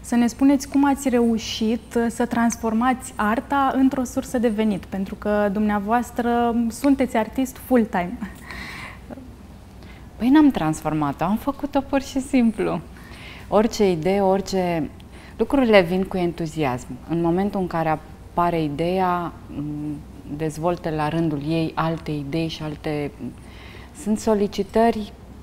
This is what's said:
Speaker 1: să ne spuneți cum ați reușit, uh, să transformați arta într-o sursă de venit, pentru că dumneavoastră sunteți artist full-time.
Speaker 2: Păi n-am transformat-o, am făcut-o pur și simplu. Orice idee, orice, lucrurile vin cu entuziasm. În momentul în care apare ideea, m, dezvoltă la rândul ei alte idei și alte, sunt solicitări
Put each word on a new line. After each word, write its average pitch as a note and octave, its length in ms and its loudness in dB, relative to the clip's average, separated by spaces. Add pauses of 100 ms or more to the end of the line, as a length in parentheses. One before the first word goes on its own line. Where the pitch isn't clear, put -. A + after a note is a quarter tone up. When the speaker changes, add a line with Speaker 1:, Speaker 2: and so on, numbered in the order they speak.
Speaker 1:
să - 140 -6
ne A#3+ 120 4
spuneți C#4 420 4
cum C#4 160 4
ați C#4 240 2
reușit, A3+ 880 0
uh, A#3 120 2
să A#3 180 -2
transformați A#3 880 0
arta C4 600 0
într-o C4 280 4
sursă B3+ 340 -4
de A#3+ 100 2
venit, G#3+ 360 0
pentru G3 300 -6
că G#3 380 2
dumneavoastră A3+ 1040 0 (120)
sunteți C4+ 480 2
artist A#3 400 -2
full-time. G#3 640 0 (2000)
Speaker 2:
Păi A3+ 120 0
n-am D4 220 10
transformat-o, D#3 760 0
am G3 120 2
făcut-o C#4 440 -2
pur C4+ 220 0
și C4+ 180 -4
simplu. G#3+ 600 2 (680)
Orice G#3+ 420 4
idee, F3+ 300 2
orice, F#3+ 720 2 (460)
lucrurile A3+ 460 6
vin F#3 220 2
cu F#3+ 120 -6
entuziasm. D#3 680 -2 (220)
În E3 120 0
momentul F#3+ 400 2
în F3+ 60 0
care E3 220 0
apare E3 760 -2
ideea, F3 680 0 (140)
m, - 160 -8 (720)
dezvoltă D#3+ 540 -2
la D3+ 180 0
rândul D#3 400 0
ei E3 260 0
alte E3 360 -2
idei D3+ 380 -4
și D#3 140 -10
alte, D3 480 -4 (920)
sunt G#3 160 0
solicitări G#3+ 960 0 (300)